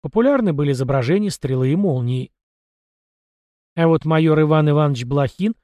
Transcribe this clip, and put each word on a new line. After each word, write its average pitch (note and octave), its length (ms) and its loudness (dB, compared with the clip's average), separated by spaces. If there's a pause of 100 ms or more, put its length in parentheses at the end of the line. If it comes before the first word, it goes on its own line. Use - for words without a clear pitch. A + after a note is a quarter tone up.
Популярны A#3 500 0
были C#3+ 200 0
изображения C3+ 580 -2
стрелы C3 420 -2
и D#3+ 40 0
молнии. B2+ 560 -2 (1400)
А E3 100 2
вот D#3+ 180 2
майор D#3 360 2
Иван D#3 280 2
Иванович D3 380 0
Блохин C#3+ 580 -2